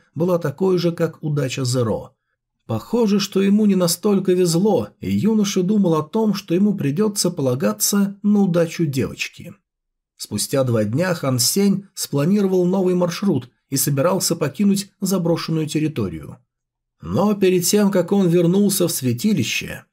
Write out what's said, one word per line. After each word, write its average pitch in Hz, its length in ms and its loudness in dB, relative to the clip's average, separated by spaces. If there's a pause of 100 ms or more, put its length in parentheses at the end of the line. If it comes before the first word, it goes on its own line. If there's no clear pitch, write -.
(160)
была 170 240 0
такой 180 380 0
же, 170 140 0
как 165 300 -4
удача 143 440 -4
Зеро. 120 500 -2 (500)
Похоже, 202 540 0
что 196 220 -2
ему 202 240 4
не 196 100 4
настолько 185 580 0
везло, 175 560 2 (100)
и 92 120 -4
юноша 196 520 0
думал 185 320 2
о 151 80 0
том, 214 300 0
что - 220 -4
ему 202 200 2
придётся 180 540 -2
полагаться 196 920 0
на 208 180 4
удачу 170 440 0
девочки. 127 680 -6 (640)
Спустя 131 460 -2
два 117 200 0
дня 151 300 0
Хан 131 260 -2
Сень 196 540 0
спланировал 185 720 0
новый 185 300 0
маршрут 175 540 -2 (200)
и 139 80 -4
собирался 165 580 0
покинуть 190 560 0 (100)
заброшенную 165 680 -2
территорию. 110 680 -4 (640)
Но 175 320 0
перед 185 320 2
тем, 208 260 2
как 180 200 0
он 202 160 2
вернулся 180 600 2
в 165 40 -4
святилище, 127 1000 -2